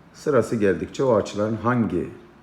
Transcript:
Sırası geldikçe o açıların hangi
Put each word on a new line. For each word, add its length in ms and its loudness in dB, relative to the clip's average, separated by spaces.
Sırası 420 0
geldikçe 480 0
o 120 4
açıların 400 -2
hangi 540 0